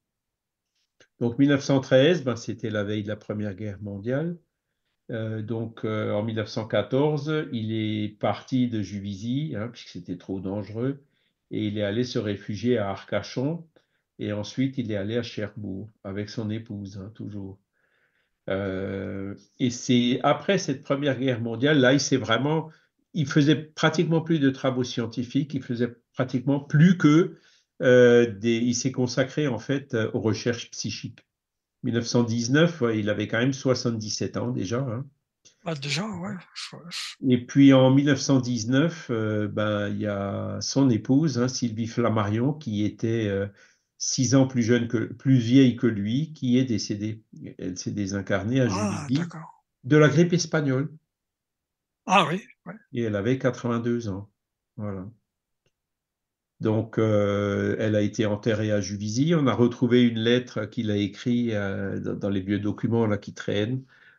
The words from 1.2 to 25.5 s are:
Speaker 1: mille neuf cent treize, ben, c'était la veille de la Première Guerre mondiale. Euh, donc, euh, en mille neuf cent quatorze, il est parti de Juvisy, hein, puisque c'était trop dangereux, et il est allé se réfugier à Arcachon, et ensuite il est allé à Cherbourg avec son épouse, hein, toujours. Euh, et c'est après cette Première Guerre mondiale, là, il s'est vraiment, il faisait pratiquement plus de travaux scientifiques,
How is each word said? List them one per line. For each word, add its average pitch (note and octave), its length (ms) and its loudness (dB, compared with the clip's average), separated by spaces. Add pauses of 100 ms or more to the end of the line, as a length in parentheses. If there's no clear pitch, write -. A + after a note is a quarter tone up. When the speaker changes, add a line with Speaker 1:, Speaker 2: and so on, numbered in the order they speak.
Speaker 1:
mille C#3 120 6
neuf C#3 140 2
cent C#3 160 2
treize, C#3 440 4
ben, A#2+ 120 -2
c'était A2 360 -8
la G#2+ 120 -2
veille G#2+ 200 -4
de G#2 40 -10
la G#2+ 80 -6
Première G#2 380 -6
Guerre G2 280 -10
mondiale. A#2+ 540 -6 (760)
Euh, A2 300 -6
donc, A2+ 440 -6
euh, G#2+ 280 -2
en G#2 100 0
mille A2+ 120 -4
neuf G#2+ 140 -4
cent A2 180 -6
quatorze, C#3 640 0 (220)
il A2 180 -4
est G#2+ 480 -4
parti B2 480 0
de A2 140 -4
Juvisy, G2+ 760 -6
hein, A2 160 -6
puisque - 180 -20
c'était F2+ 280 -10
trop F#2+ 220 -8
dangereux, G#2 600 -6 (500)
et G#2+ 160 -2
il G#2 100 -4
est G#2 60 0
allé G#2 200 0
se B2 160 -4
réfugier G#2 580 -2
à G2+ 120 -2
Arcachon, C3 720 -6 (540)
et G#2+ 160 -6
ensuite B2+ 440 -4
il G#2+ 140 -4
est G#2 60 -2
allé G#2 200 -4
à A#2 60 -2
Cherbourg G#2 640 -10 (140)
avec G#2 260 -8
son G#2+ 200 -6
épouse, G#2 520 -10
hein, G2+ 120 -14
toujours. G2+ 460 -12 (880)
Euh, G2 840 -6 (240)
et B2+ 100 0
c'est B2 540 2
après C#3+ 340 2
cette C3+ 260 -4
Première C#3 340 -2
Guerre A#2+ 240 -2
mondiale, A#2 380 2
là, B2+ 140 6
il C#3+ 80 4
s'est - 160 2
vraiment, C3+ 520 0 (440)
il D3+ 140 -2
faisait D3+ 280 4
pratiquement D#3+ 640 0
plus E3 180 0
de C#3 100 4
travaux C3 340 0
scientifiques, A#2+ 680 -4